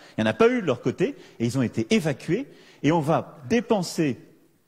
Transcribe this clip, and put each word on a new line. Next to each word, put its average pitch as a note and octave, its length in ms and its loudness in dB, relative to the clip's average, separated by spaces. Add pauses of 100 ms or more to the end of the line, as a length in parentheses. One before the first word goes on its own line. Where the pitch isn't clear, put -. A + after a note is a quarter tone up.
(160)
il G#3+ 60 -2
n'y G#3+ 60 2
en - 20 2
a A3 40 0
pas A3+ 140 6
eu B3+ 140 0
de F3+ 40 -6
leur B2 140 0
côté, F#3+ 360 -2 (240)
et A#2 40 -2
ils A#2+ 140 -2
ont C3 40 2
été - 280 -2
évacués, F#3 560 -2 (360)
et C#3+ 100 2
on E3+ 80 2
va C#3 380 -2 (100)
dépenser F3 680 0 (500)